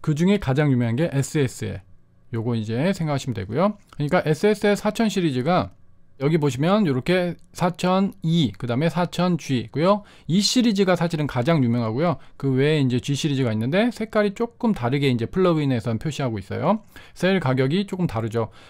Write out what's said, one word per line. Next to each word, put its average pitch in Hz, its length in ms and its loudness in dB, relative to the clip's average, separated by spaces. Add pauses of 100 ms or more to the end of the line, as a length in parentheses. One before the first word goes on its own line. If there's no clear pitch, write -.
그 156 140 -2
중에 185 240 2
가장 143 340 0
유명한 120 240 0
게 160 160 -2
에스에스엘. 127 680 -4 (500)
요거 117 240 -2
이제 113 360 -2
생각하시면 147 420 -4
되고요. 113 400 -2 (180)
그러니까 147 320 0
에스에스엘 208 520 2
사천 208 320 -2
시리즈가 147 640 0 (500)
여기 156 180 2
보시면 151 480 2
요렇게 170 480 0 (180)
사천 185 720 0
이, 160 340 2
그 131 100 -8
다음에 127 220 0
사천 175 480 0
G 135 220 -2
있고요. 170 440 0 (240)
이 175 140 2
시리즈가 202 560 2
사실은 165 300 -2
가장 135 360 2
유명하고요. 120 540 0 (220)
그 139 140 0
외에 147 280 2
이제 127 180 2
G 139 160 -2
시리즈가 135 380 0
있는데 151 380 0
색깔이 208 440 -2
조금 233 380 -2
다르게 139 380 0
이제 117 160 0
플러그인에선 139 720 0
표시하고 131 400 -4
있어요. 117 420 -2 (320)
세일 190 260 0
가격이 135 480 0
조금 180 200 -4
다르죠. 113 420 -4 (200)